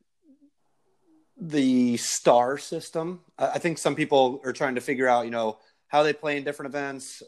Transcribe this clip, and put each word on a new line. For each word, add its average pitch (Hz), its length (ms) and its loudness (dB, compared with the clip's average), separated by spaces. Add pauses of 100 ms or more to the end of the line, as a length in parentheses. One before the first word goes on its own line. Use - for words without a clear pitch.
(1400)
the 131 600 2
star 127 600 4
system? 165 640 -8 (160)
I, 135 120 0
I 143 100 -4
think 165 180 -2
some 147 160 -2
people 139 500 2
are 127 100 -6
trying 135 220 -2
to 123 60 -4
figure 131 260 -2
out, 120 180 4
you 117 60 -8
know, 113 280 -4 (300)
how 147 120 2
they 151 120 2
play 147 240 -4
in 143 60 -6
different 143 300 -8
events, 139 540 -10